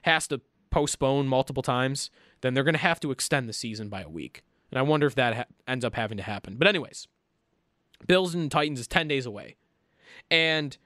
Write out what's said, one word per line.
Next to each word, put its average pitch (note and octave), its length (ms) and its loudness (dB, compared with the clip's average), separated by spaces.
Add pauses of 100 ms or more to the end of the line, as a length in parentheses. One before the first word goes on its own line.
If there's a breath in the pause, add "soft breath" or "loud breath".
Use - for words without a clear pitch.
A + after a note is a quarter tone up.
has D#3+ 260 2
to C3+ 120 -4 (300)
postpone C#3 580 0
multiple C3+ 340 0
times, C3 480 -2 (300 soft breath)
then B2+ 140 0
they're C3+ 100 2
gonna D#3 140 2
have E3 220 0
to D3 100 -4
extend C3 380 -2
the A2 40 -8
season G#2+ 360 -8
by G2 140 -8
a D#2+ 60 -14
week. D#2 340 -12 (280)
And - 80 -4
I C3 40 2
wonder D3 240 4
if C3+ 100 0
that B2 180 2
ha-, A#2 100 -4 (240)
ends B2+ 160 -2
up A#2 100 -2
having A2 220 -4
to G2 60 -6
happen. G2+ 340 -8
But D#3 120 4
anyways, F3+ 400 -4 (1000)
Bills F3+ 280 2
and E3 160 -2
Titans D3+ 300 0
is A#2 60 -10
ten E3 220 0
days C3+ 180 -2
away. G#2 300 -12 (760 soft breath)
And D#3+ 560 2